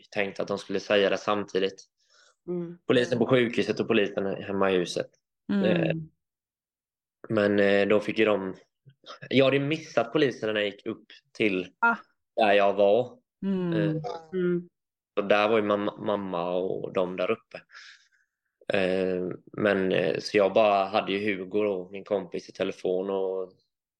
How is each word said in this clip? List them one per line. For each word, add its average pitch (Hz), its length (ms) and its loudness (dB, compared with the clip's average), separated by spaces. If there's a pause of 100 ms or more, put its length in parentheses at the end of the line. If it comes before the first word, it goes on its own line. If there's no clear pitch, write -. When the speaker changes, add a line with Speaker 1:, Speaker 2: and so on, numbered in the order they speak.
(100)
Speaker 1:
tänkt 98 300 -4
att 92 80 -6
de 101 100 -4
skulle 98 220 -6
säga 101 300 2
det 92 80 -2
samtidigt. 98 680 -4 (640)
Speaker 2:
Mm. 175 380 -8
Speaker 1:
Polisen 123 320 2
på 113 80 2
sjukhuset 113 540 2
och 104 80 -4
polisen 101 380 0
hemma 98 440 -2
i 95 60 2
huset. - 300 -2 (460)
Speaker 3:
Mm. 196 120 0
Speaker 1:
Eh, 175 300 2 (1300)
men, 104 320 4
eh, 101 280 4
då 104 120 4
fick 104 180 -2
ju 110 60 6
de, 95 300 0 (760)
jag 135 140 4
hade 135 160 4
missat 139 520 -2
polisen 113 420 0
när 107 60 0
jag 101 100 0
gick - 160 -14
upp - 200 -10 (260)
till 95 360 -2 (100)
Speaker 3:
Ah. 233 180 2 (400)
Speaker 1:
där 107 160 4
jag 101 220 4
var. 104 440 2 (280)
Speaker 3:
Mm. 185 260 -2
Speaker 1:
Eh, 160 300 0 (300)
Speaker 2:
Mm. 180 360 -2 (480)
Speaker 1:
och 98 80 0
där 104 240 4
var 113 80 2
ju 107 80 2
mamma, 104 320 -2
mamma 95 580 -4
och 95 380 -4
de 92 240 -2
där 92 140 -2
uppe. - 300 -8 (1160)
Eh, 92 500 -2 (240)
men, 98 400 0
eh, 87 280 0
så - 160 -2
jag 95 160 4
bara 101 320 4
hade 95 280 -2
ju 98 60 0 (180)
Hugo 95 280 -4
då, 92 260 -4
min 98 140 -14
kompis, 95 440 -6
i - 40 -18
telefon, 95 580 -4
och 95 420 -4 (480)